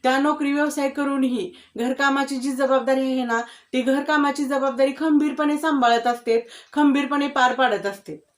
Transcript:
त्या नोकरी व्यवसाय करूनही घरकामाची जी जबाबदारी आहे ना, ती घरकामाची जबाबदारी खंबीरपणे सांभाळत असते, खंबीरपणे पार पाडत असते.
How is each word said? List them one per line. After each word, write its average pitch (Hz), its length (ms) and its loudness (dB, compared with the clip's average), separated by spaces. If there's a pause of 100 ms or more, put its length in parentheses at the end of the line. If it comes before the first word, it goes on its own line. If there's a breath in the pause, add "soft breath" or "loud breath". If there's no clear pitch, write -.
त्या 262 160 2
नोकरी 294 340 0
व्यवसाय 294 360 0
करूनही 269 640 -2 (260 loud breath)
घरकामाची 277 580 -2
जी 254 140 -4
जबाबदारी 262 340 0 (100)
आहे 262 300 0
ना, 233 160 0 (320 loud breath)
ती 254 100 0
घरकामाची 285 640 0
जबाबदारी 269 540 0
खंबीरपणे 294 600 2
सांभाळत 240 480 2
असते, 233 400 0 (260 loud breath)
खंबीरपणे 285 560 2
पार 254 240 2
पाडत 226 340 0
असते. - 380 -10 (140)